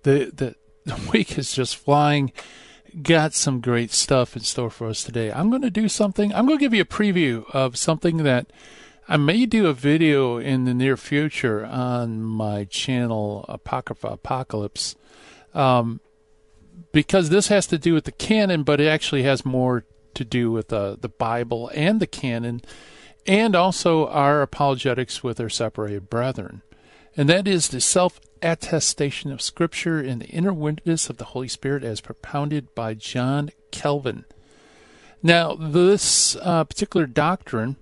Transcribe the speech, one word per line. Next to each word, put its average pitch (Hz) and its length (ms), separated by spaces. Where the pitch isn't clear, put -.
The, 139 320
the, 131 220
the - 160
week - 260
is 135 140
just 127 240
flying. 147 560
Got 156 340
some 131 260
great 117 320
stuff - 420
in 113 80
store 120 260
for 113 200
us - 160
today. 113 260
I'm 170 180
gonna 262 220
do 214 180
something. 208 460
I'm 233 120
gonna 302 120
give 269 160
you 196 80
a - 20
preview 170 680
of 131 280
something 160 460
that 127 280
I 165 100
may 175 300
do 214 220
a 143 60
video 139 640
in 131 260
the 127 100
near 127 220
future 131 680
on 120 600
my 107 400
channel, 110 840
Apocrypha - 600
Apocalypse, - 880
um, 123 460
because 160 380
this 190 200
has 202 180
to 170 100
do 165 160
with 156 120
the - 80
canon, 196 500
but 143 180
it 147 60
actually 156 360
has 135 220
more 127 400
to 127 100
do 120 260
with, 113 220
uh, 101 260
the - 100
Bible 117 680
and 190 260
the 165 60
canon, 120 560
and 208 280
also 170 540
our 147 320
apologetics 135 840
with 120 160
our 113 120
separated 104 580
brethren. 117 540
And 143 140
that 185 180
is 185 220
the 127 120
self-attestation - 1500
of 131 120
Scripture 165 580
and 127 220
the - 60
inner 185 240
witness 156 580
of - 80
the - 80
Holy 127 220
Spirit 135 360
as 110 160
propounded 143 720
by 113 200
John 131 560
Calvin. 143 540
Now, 165 340
this, 175 800
uh, 165 280
particular 175 420
doctrine 135 760